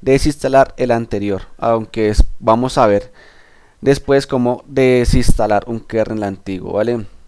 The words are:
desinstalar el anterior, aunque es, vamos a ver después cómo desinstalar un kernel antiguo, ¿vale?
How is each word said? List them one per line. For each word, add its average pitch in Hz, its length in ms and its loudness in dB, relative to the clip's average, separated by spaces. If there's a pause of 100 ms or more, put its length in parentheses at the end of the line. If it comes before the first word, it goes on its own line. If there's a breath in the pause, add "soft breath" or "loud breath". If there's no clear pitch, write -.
desinstalar 135 760 2
el 123 120 -2
anterior, 101 520 -4 (160)
aunque 113 500 -2
es, 104 160 4 (160)
vamos 120 360 0
a 123 120 4
ver 101 240 -2 (680 soft breath)
después 139 460 0
cómo 123 400 -4
desinstalar 123 1000 2
un 117 100 -8
kernel 107 460 -6
antiguo, 95 480 -8
¿vale? 110 340 -2 (220)